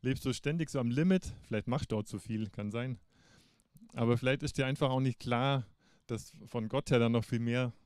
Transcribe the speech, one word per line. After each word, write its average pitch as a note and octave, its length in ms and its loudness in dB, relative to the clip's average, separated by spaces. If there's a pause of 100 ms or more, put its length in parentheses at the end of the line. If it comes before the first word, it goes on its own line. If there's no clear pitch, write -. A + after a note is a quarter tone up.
Lebst C3 240 -2
du B2+ 60 0
ständig D3+ 380 -2
so C#3 100 -4
am A#2+ 100 0
Limit? F3 440 2 (100)
Vielleicht G#2+ 240 -4
machst B2+ 240 -2
du A2 60 0
auch G#2 60 -2
zu G#2 160 -8
viel, A2 300 -4
kann G#2 220 -6
sein. A#2+ 280 -6 (920)
Aber A#2+ 240 4
vielleicht B2+ 260 0
ist D3 140 -4
dir C3+ 80 2
einfach C#3 240 2
auch B2+ 120 2
nicht C3 180 0
klar, B2 460 0 (420)
dass - 240 -6 (140)
von A2 240 -4
Gott C#3 200 -2
her B2 100 6
dann A#2 120 6
noch A#2 140 2
viel A#2 140 -2
mehr A#2+ 340 0 (120)